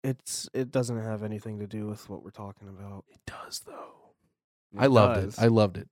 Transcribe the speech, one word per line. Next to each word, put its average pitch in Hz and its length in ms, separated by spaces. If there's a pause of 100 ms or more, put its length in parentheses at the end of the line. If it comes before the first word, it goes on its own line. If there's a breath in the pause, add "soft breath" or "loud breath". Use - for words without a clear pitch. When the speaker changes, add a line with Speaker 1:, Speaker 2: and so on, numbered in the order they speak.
Speaker 1:
"It's, - 480
it 127 180
doesn't 120 300
have 110 200
anything 107 380
to 104 80
do 107 180
with 107 240
what 92 140
we're 95 80
talking 101 380
about." 98 400
Speaker 2:
It - 180
does, - 320
though. - 540 (600)
Speaker 1:
It 98 100
Speaker 2:
I - 40
loved 113 340
Speaker 1:
does. 95 160
Speaker 2:
it. - 60
I 117 40
loved 107 300
it. - 140